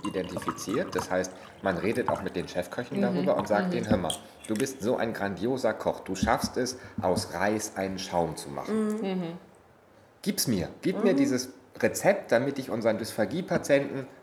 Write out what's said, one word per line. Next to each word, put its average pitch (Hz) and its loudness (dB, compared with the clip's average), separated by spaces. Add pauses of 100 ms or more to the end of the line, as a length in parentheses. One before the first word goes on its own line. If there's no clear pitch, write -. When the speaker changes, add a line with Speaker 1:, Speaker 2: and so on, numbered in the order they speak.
Speaker 1:
identifiziert. 98 -4
Das 92 -2
heißt, 92 0 (300)
man 92 0
redet 110 0
auch - 0
mit 90 -4
den 85 -4
Chefköchen - -4
Speaker 2:
Mhm. 202 2
Speaker 1:
darüber 185 2
und 104 -2
sagt 107 4
Speaker 2:
Mhm. 180 -2
Speaker 1:
denen, 117 -2
„Hör 113 4
mal, 85 0 (340)
du 110 0
bist 131 -2
so 113 2
ein 113 0
grandioser 104 0
Koch, - -2
du 95 -4
schaffst - 2
es, 123 -2 (240)
aus 92 2
Reis 104 0
einen 95 -2
Schaum 85 0
zu - -10
machen. 214 -2 (120)
Speaker 3:
Mhm. 202 -2
Speaker 2:
Mhm. 185 -2 (960)
Speaker 1:
Gib's - -2
mir, 95 2 (140)
gib 190 0
mir - 8
Speaker 3:
Mhm. - 4
Speaker 1:
dieses 131 2 (320)
Rezept, - 4
damit 131 4
ich 127 -6
unseren 110 2
Dysphagie-Patienten 139 0 (160)